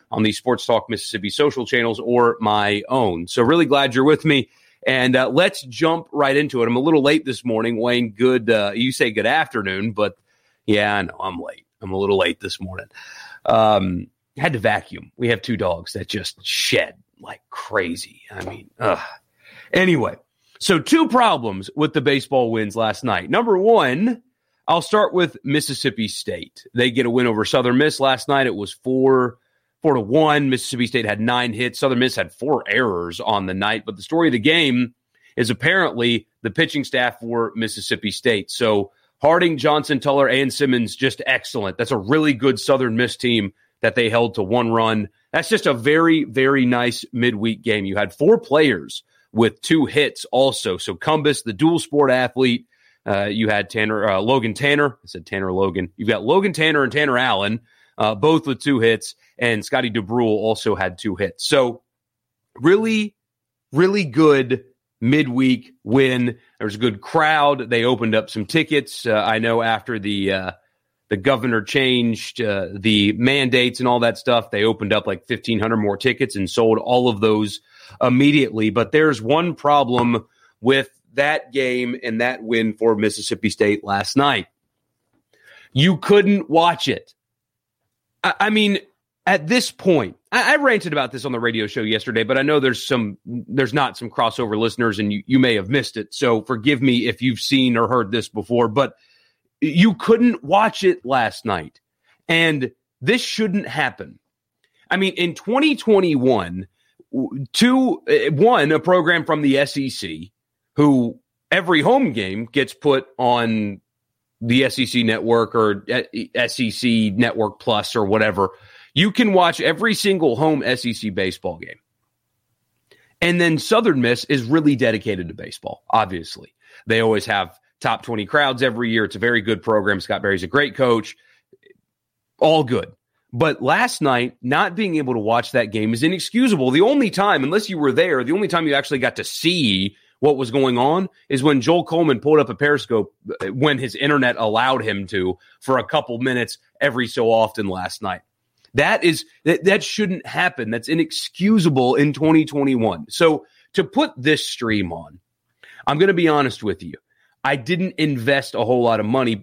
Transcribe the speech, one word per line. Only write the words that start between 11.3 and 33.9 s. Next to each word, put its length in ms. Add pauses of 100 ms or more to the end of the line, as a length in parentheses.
late. 260 (160)
I'm 100
a 60
little 200
late 220
this 200
morning. 260 (580)
Um, 640 (280)
had 180
to 40
vacuum. 580
We 120
have 140
two 140
dogs 380
that 140
just 360
shed 500 (260)
like 200 (100)
crazy. 800
I 140
mean, 340
ugh. 200 (760)
Anyway, 440 (440)
so 200
two 280
problems 680
with 160
the 80
baseball 500
wins 240
last 300
night. 260
Number 260
one, 640 (440)
I'll 160
start 320
with 300
Mississippi 640
State. 680
They 160
get 160
a 40
win 180
over 160
Southern 340
Miss 220
last 280
night. 200
It 80
was 160
four, 680 (420)
four 140
to 60
one. 500
Mississippi 380
State 180
had 140
nine 320
hits. 260
Southern 220
Miss 160
had 180
four 320
errors 540
on 260
the 80
night. 320
But 100